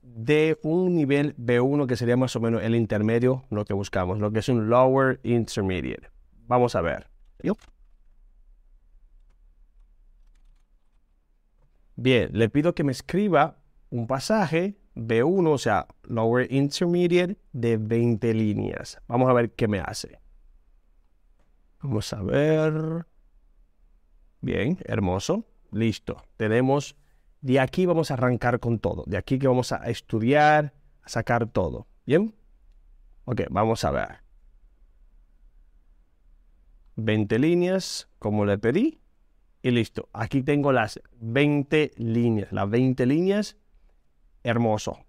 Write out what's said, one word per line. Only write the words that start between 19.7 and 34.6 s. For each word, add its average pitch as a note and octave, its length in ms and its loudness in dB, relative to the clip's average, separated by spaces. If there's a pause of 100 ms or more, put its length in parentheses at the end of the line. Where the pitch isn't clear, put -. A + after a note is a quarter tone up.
hace. - 400 -12 (1600)
Vamos A#2 320 -4
a G#2+ 80 -8
ver. D#3 840 0 (1300)
Bien, G2+ 460 -2
hermoso. G#2+ 600 -2 (240)
Listo. - 520 -4 (140)
Tenemos, B2+ 580 0 (460)
de C3 180 0
aquí F3+ 280 0
vamos E3 240 0
a - 20 -2
arrancar B2 460 0
con A#2 180 -2
todo. E2 300 -4
De G2 100 -4
aquí C3 220 -2
que C#3 80 0
vamos B2+ 240 0
a A#2 60 -4 (120)
estudiar, D3 840 2 (260)
a - 80 -20
sacar A#2 380 -2
todo. D#2+ 400 -4 (180)
¿Bien? G3 300 0 (880)
Ok, - 240 -4
vamos A2 340 0
a D#2 80 0
ver. G#1+ 280 -4 (2750)